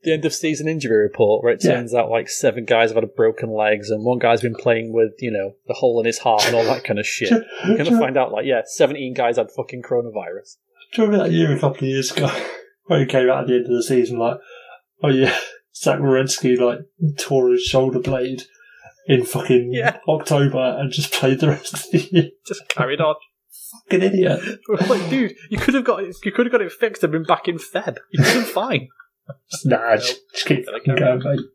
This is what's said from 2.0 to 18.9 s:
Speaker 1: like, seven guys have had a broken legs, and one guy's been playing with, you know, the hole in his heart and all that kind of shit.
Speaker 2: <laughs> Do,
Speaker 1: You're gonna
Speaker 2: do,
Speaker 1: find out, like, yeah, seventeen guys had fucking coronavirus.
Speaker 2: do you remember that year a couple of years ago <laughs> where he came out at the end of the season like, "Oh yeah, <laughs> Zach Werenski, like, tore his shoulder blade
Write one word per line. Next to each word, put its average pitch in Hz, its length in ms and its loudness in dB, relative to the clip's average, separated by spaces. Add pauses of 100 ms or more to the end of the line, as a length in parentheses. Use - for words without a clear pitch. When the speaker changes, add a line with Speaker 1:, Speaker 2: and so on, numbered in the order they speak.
Speaker 1:
like, 113 180 -2
seven 117 360 -2
guys 113 260 4
have 110 60 -2
had 113 80 0
a 110 40 -8
broken 110 440 0
legs, 107 380 0
and 107 140 -4
one 123 140 0
guy's 117 240 2
been 117 140 -4
playing 113 360 0
with, 113 280 2
you 123 100 -6
know, 98 240 -4 (140)
the 120 60 -4
hole 120 260 2
in 110 60 0
his 117 120 -2
heart 107 280 2
and 117 100 0
all 113 80 4
that 117 180 -2
kind 104 160 -4
of 104 80 -4
shit. - 240 -4
Speaker 2:
<laughs> - 0 -
Do, 117 140 2 (240)
Speaker 1:
You're 220 100 4
gonna 156 120 0
Speaker 2:
do, 226 100 4
Speaker 1:
find 131 160 0
out, 127 160 0
like, 107 140 -4
yeah, 123 200 0
seventeen 135 480 0
guys 120 240 0
had 113 140 -2
fucking 127 300 -10
coronavirus. 107 760 -6 (360)
Speaker 2:
do 233 100 0
you - 60 6
remember 196 160 2
that 170 80 0
year 165 240 4
a - 40 -4
couple 139 180 0
of 135 120 -2
years 135 200 -2
ago 139 180 -2 (340)
<laughs> - 240 -20
where 160 140 2
he 135 60 2
came 127 240 4
out 139 120 2
at 123 40 -4
the 123 80 2
end 120 120 2
of 120 60 -4
the 120 120 0
season 120 340 2
like, 120 200 -2 (680)
"Oh 151 40 4
yeah, 131 280 2 (200)
<laughs> - 200 -20
Zach 143 240 0
Werenski, 131 580 2
like, 120 220 0 (360)
tore 131 360 2
his 123 100 2
shoulder 131 380 0
blade 127 420 -4 (640)